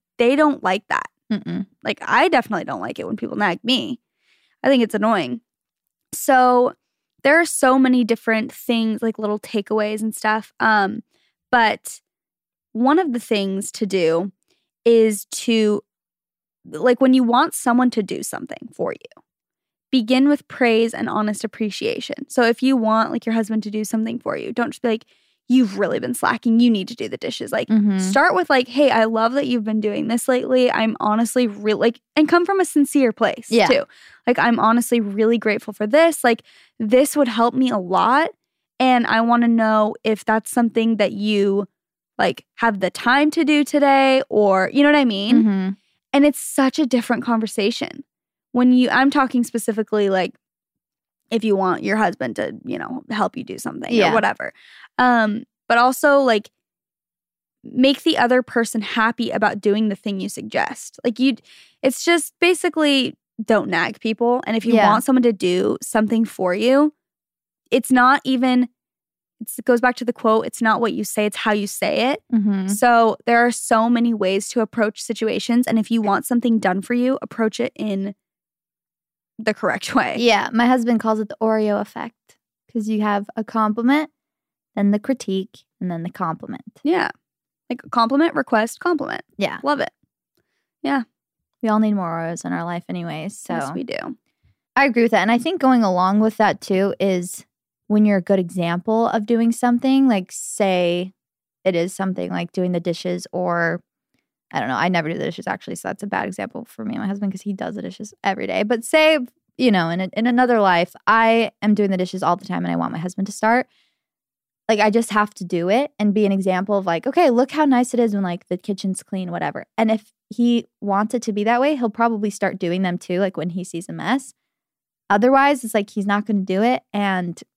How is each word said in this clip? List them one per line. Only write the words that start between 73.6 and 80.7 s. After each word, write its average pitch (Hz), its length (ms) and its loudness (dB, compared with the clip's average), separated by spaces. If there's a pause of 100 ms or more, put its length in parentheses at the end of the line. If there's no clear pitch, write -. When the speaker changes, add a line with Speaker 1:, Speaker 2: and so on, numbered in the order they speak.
Speaker 1:
many 233 240 2
ways 196 360 -2
to 240 120 -2
approach 214 420 -4
situations. 220 640 -2
And 226 100 0
if 220 140 -2
you 226 100 0
want 196 240 -2
something 233 340 0
done 190 220 -2
for 240 120 -6
you, 247 280 0
approach - 380 -4
it 233 160 -6
in 196 400 -6 (1200)
the 214 160 -2
correct - 400 -4
way. - 240 0
Speaker 2:
Yeah. 220 340 2
My 233 140 2
husband 240 340 2